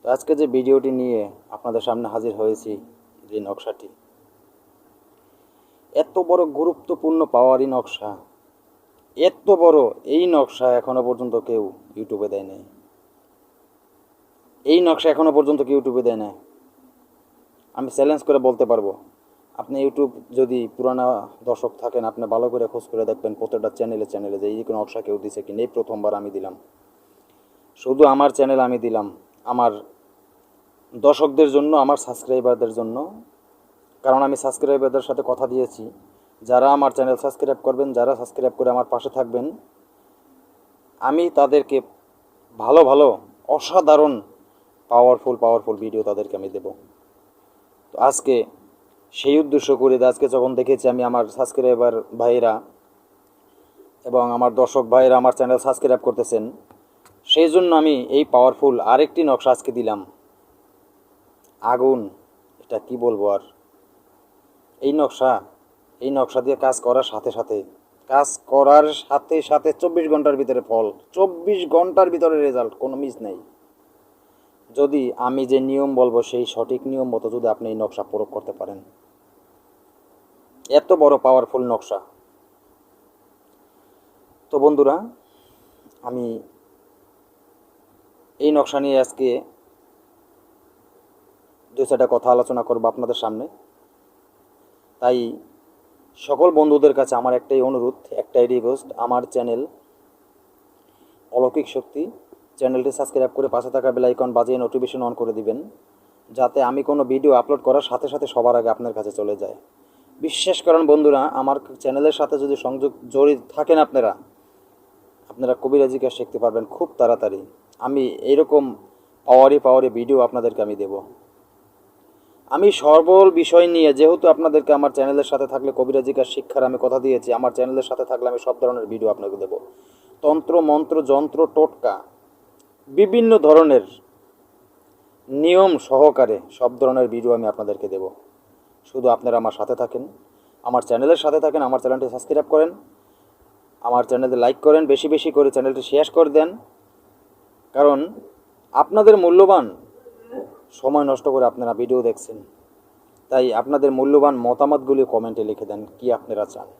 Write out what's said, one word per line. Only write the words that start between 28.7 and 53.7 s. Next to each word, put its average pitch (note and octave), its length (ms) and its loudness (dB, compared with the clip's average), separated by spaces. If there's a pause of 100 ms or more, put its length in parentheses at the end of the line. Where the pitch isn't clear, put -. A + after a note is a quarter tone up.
দিলাম, A2 220 -4 (380)
আমার A#2+ 260 0 (1200)
দর্শকদের C#3+ 640 2
জন্য, D3 160 2 (120)
আমার C#3+ 220 0
সাবস্ক্রাইবারদের B2 720 -2
জন্য। A2+ 200 -8 (1080)
কারণ C3 240 2
আমি C#3 160 -4
সাবস্ক্রাইবারদের C3+ 640 -2
সাথে C3 220 -6
কথা B2+ 240 -4
দিয়েছি, B2 300 -6 (580)
যারা B2 340 2
আমার C#3 220 0
চ্যানেল C3 260 0
সাবস্ক্রাইব C3+ 440 -2
করবেন, C3+ 200 -2 (100)
যারা A#2+ 220 0
সাবস্ক্রাইব B2 400 -4
করে B2+ 160 2
আমার B2 180 -2
পাশে B2 240 -6
থাকবেন, B2 280 -4 (1600)
আমি D3+ 220 0 (160)
তাদেরকে C#3 380 2 (840)
ভালো C3 300 6
ভালো C#3+ 180 4 (420)
অসাধারণ D3+ 640 2 (760)
পাওয়ারফুল, B2 520 2
পাওয়ারফুল A2+ 400 0
ভিডিও A2 260 -6
তাদেরকে G2+ 300 -6
আমি G2 160 -12
দেব। F#2 100 -12 (1300)
তো - 40 -12 (120)
আজকে C3 260 -2 (800)
সেই C#3+ 280 0
উদ্দেশ্য C#3 260 -2 (120)
করে C3 140 4 (160)
আজকে C#3 240 -2
যখন B2+ 240 0
দেখেছি C3+ 340 -2
আমি B2 160 -4
আমার A#2+ 160 -2 (120)
সাবস্ক্রাইবার B2 560 2 (280)
ভাইরা A#2 320 2 (1500)